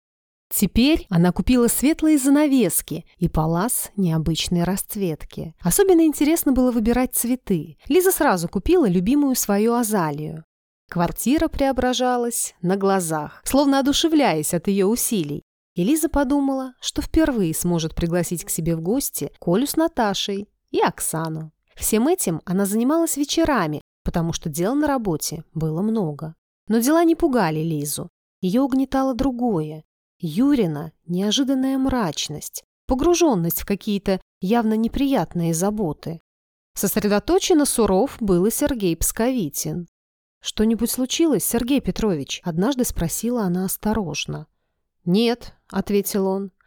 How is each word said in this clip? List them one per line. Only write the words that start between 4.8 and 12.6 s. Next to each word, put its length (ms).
Особенно 420
интересно 500
было 180
выбирать 460
цветы. 640
Лиза 240
сразу 360
купила 400
любимую 460
свою 400
азалию. 680
Квартира 600
преображалась 1160